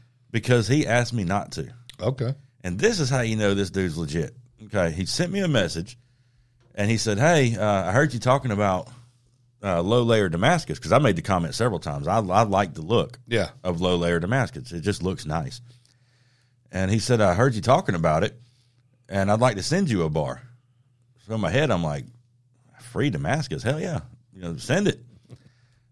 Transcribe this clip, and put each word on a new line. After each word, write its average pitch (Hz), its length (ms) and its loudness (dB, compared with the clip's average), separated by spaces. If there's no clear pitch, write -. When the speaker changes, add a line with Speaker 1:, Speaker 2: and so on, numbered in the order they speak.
Speaker 1:
because 113 360 2
he 143 200 2
asked 120 260 0
me 113 100 -2
not 95 300 -2
to. 65 140 -8
Speaker 2:
Okay. 123 340 -2
Speaker 1:
And 90 160 -4
this 208 200 2
is 131 100 0
how 127 120 0
you 113 160 0
know 104 180 2
this 196 160 -2
dude's 90 260 -2
legit. 78 380 -4
Okay, 92 260 0
he 90 140 -4
sent 180 260 -2
me 196 80 -2
a 185 80 0
message, 92 500 -2
and 104 160 0
he 110 60 2
said, 104 200 0
"Hey, 135 380 4
uh, 101 100 -2
I 92 40 -2
heard 139 220 2
you 113 60 -6
talking 127 320 2
about, 98 380 0
uh, 87 180 0
low-layer 113 480 2
Damascus," 92 480 0
'cause 78 140 -4
I 123 80 6
made 113 160 2
the 80 60 -4
comment 87 340 0
several 107 240 0
times. 73 280 -6
I, 101 100 2
I 98 260 4
like 104 300 2
the 80 80 -12
look 85 360 0
Speaker 2:
Yeah. 107 220 0
Speaker 1:
of 87 180 -2
low-layer 85 380 2
Damascus. 90 540 -4
It 85 80 -8
just 87 200 -2
looks 87 240 -4
nice. 76 360 -6
And 95 200 -2
he 110 80 2
said, 113 220 2
"I 92 140 6
heard 120 200 2
you 98 60 -4
talking 123 340 2
about 82 280 2
it, - 140 -4
and 98 240 0
I'd 110 80 2
like 120 160 4
to 90 80 -6
send 180 260 0
you 92 140 2
a 80 60 0
bar." 71 320 -4
So 110 100 -6
in 110 60 -2
my 82 100 0
head, 135 200 2
I'm 87 120 0
like, 73 220 -4
"Free 131 300 -2
Damascus? 82 520 -4
Hell 147 160 -2
yeah. 160 200 -4
You 95 80 -20
know, 85 160 -8
send 190 320 0
it." - 100 -4